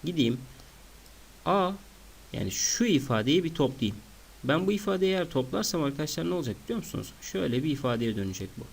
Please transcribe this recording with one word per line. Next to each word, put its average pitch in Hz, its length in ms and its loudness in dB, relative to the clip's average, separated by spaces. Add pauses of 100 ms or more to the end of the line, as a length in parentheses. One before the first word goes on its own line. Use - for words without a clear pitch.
Gideyim 135 340 2 (1040)
A, 185 280 2 (600)
yani 104 180 -2
şu - 340 0
ifadeyi 143 600 4
bir 160 100 -4
toplayayım. 127 420 0 (480)
Ben 156 220 2
bu 202 60 2
ifadeyi 190 400 2
eğer 180 180 0
toplarsam 160 520 0
arkadaşlar 151 480 -2
ne 180 40 0
olacak 131 300 -2
biliyor 233 140 -4
musunuz? - 340 -6 (100)
Şöyle 143 420 0
bir 156 60 0
ifadeye 117 460 0
dönecek 95 400 -4
bu. 107 160 -10